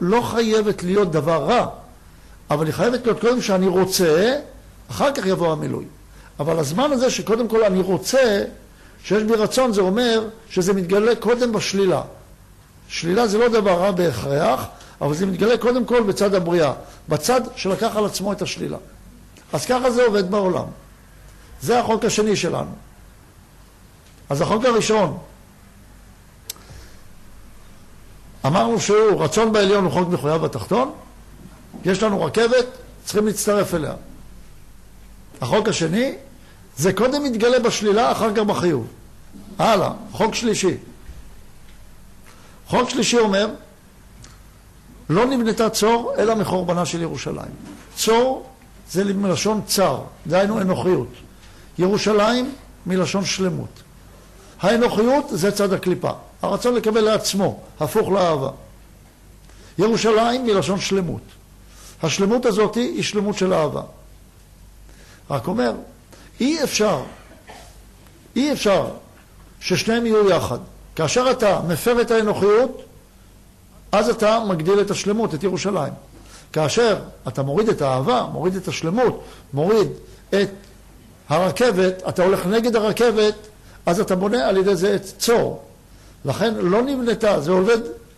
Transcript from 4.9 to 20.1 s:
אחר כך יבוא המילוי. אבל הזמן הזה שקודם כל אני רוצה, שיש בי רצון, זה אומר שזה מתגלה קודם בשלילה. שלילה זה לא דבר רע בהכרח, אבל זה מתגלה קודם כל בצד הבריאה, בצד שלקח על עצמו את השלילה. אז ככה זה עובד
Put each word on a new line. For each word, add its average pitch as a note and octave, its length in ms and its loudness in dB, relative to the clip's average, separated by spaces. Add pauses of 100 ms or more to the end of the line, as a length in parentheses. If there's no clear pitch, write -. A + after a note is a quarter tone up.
אחר C4 220 0
כך A#3+ 140 -6
יבוא E3+ 260 0
המילוי. D3+ 320 -6 (560)
אבל D#3+ 180 0
הזמן F3+ 340 0
הזה B3 180 2
שקודם G#3+ 380 -2
כל A3 160 2
אני F#3+ 160 2
רוצה, G#3 640 2 (600)
שיש G#3+ 180 0
בי G#3+ 120 2
רצון, A3+ 380 2
זה G3+ 80 2
אומר A3 480 0 (200)
שזה F#3 240 0
מתגלה G3 440 2
קודם A#3 360 0
בשלילה. F#3+ 500 0 (840)
שלילה G3+ 380 0
זה G3+ 120 0
לא A#3+ 100 6
דבר G3+ 320 2
רע G3 100 2
בהכרח, E3 760 0 (340)
אבל D3 140 0
זה F#3 120 -2
מתגלה G3 320 2
קודם A#3+ 260 0
כל A#3+ 180 2
בצד G3 320 0
הבריאה, E3+ 380 2 (360)
בצד D#3 320 0 (160)
שלקח G3 400 -4
על G#3+ 80 0
עצמו G3 280 -4
את F#3+ 100 -8
השלילה. - 360 -6 (760)
אז D#3 140 -4
ככה B3+ 240 0
זה A#3+ 160 4
עובד G3 240 0